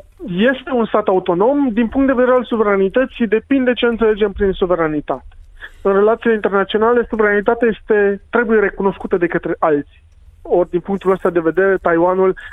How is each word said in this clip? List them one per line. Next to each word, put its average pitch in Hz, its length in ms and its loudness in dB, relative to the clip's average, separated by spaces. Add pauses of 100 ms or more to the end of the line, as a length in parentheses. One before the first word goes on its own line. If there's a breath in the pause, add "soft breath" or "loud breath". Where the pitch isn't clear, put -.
(260)
este 226 440 -2
un 240 160 0
stat 208 200 0
autonom. 196 640 0
Din 226 160 0
punct 269 180 0
de 269 60 2
vedere 247 240 2
al 247 80 0
suveranității, 214 800 0
depinde 247 460 0
ce 240 140 -2
înțelegem 214 460 0
prin 196 200 -2
suveranitate. 160 720 -2 (580 loud breath)
În 196 100 2
relațiile 220 420 2
internaționale, 214 760 0
suveranitatea 214 600 0
este, 202 520 0 (100)
trebuie 226 300 2
recunoscută 196 560 -2
de 175 100 0
către 170 320 -4
alții. - 460 -2 (380)
Ori, 175 280 0
din 175 100 -2
punctul 190 300 -4
ăsta 185 200 0
de 170 100 0
vedere, 175 360 0
Taiwanul 180 600 0 (160 loud breath)